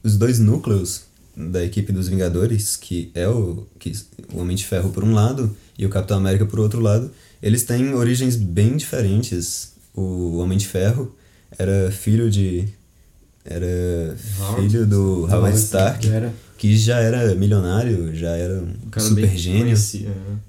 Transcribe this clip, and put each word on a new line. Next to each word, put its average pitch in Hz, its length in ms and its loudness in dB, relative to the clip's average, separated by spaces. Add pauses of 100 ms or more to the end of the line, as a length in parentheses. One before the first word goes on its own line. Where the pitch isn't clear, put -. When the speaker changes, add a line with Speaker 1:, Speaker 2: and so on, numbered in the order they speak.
Speaker 1:
os 107 120 4
dois 117 220 2
núcleos 107 640 0 (340)
da 87 280 -4
equipe 98 260 -4
dos 92 160 0
Vingadores, 95 680 0
que 87 400 -8
é 87 100 -2
o, 104 400 -2 (140)
que, - 100 -8 (420)
o - 60 -8
Homem 87 180 -4
de 98 80 -4
Ferro 92 260 -2
por 95 120 -6
um 107 100 4
lado 113 440 2 (200)
e - 80 -4
o 98 40 0
Capitão 95 300 -2
América 98 280 2
por 110 140 -4
outro 107 180 0
lado, 113 320 2 (320)
eles 117 220 2
têm 127 300 0
origens 123 420 0
bem 101 400 2
diferentes. 101 960 -2 (220)
O 90 440 -4
Homem 90 180 0
de 101 120 0
Ferro 107 460 -2 (440)
era 95 320 0
filho 110 400 0
de, 95 340 0 (800)
era 87 720 -4 (240)
Speaker 2:
Howard 98 300 -2
Speaker 1:
filho 110 160 2
do 98 380 2
Howard 92 100 2
Speaker 3:
Howard 98 240 4
Speaker 1:
Stark, 104 480 0
Speaker 3:
Stark, - 100 4
era. 117 160 -2 (240)
Speaker 1:
que 104 220 4
já 117 200 4
era 113 360 2
milionário, 95 800 2
já 82 160 -4
era 87 240 -2
um 90 140 -6 (180)
Speaker 2:
Um 110 40 -12
cara 107 160 -2
Speaker 1:
super 107 220 4
Speaker 2:
bem 95 80 2
Speaker 1:
gênio, 90 280 2
Speaker 2:
conheci-, 104 420 2
é. 101 40 -6 (380)